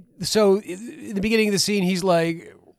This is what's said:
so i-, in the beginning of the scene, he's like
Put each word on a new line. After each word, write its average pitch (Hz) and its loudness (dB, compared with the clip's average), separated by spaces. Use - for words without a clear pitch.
so 202 2
i-, - -12
in 220 -6
the 196 -4
beginning 220 2
of - 0
the 196 0
scene, 202 0
he's 180 0
like 165 -2